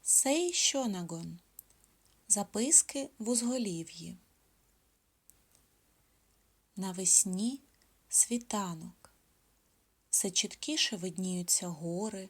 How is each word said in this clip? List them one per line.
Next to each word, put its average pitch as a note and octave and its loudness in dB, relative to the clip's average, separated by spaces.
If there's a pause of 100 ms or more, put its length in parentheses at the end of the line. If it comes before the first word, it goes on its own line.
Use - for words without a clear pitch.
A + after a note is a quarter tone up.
Сей E4+ 4
Шонагон. F3 -2 (880)
Записки C4 2
в G#3+ -6
узголів'ї. G3 -2 (2500)
Навесні F#3+ 2 (480)
світанок. F#3+ -2 (1000)
Все - 0
чіткіше - -2
видніються F3+ -2
гори F#3 -6